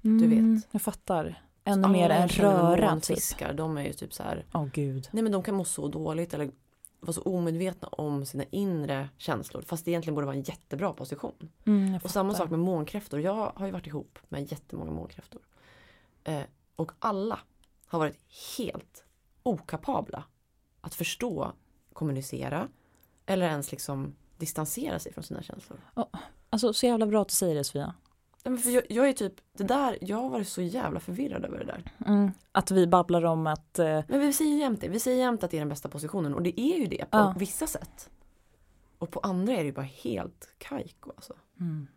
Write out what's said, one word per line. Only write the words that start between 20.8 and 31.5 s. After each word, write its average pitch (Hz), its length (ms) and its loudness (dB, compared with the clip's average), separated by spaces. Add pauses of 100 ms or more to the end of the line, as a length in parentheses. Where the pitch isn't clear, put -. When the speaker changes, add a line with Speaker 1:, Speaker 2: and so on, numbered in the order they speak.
Speaker 2:
att - 140 -12
förstå, - 580 -4 (400)
kommunicera 135 760 -4 (580)
eller 185 200 0
ens 147 240 -2
liksom 143 440 -6 (240)
distansera 160 600 -4
sig - 140 -10
från - 120 -12
sina - 180 -10
känslor. - 360 -16 (160)
Speaker 1:
Ja, - 160 -4 (400)
alltså, 220 220 2
så 247 140 2
jävla 220 200 4
bra 208 160 4
att 190 60 0
du - 60 -4
säger 175 200 2
det, 143 100 0
Sofia. 143 300 -4 (520)
Speaker 2:
Ja, 247 40 -2
men 254 80 0
för 240 120 0
jag, 247 180 4
jag 247 200 4
är 262 40 4
typ, 196 200 -2 (200)
det 196 120 -4
där, 254 360 2
jag 202 160 -4
har 254 140 -2
varit 220 180 -2
så - 140 -4
jävla 170 380 -4
förvirrad 208 440 -6
över - 140 -8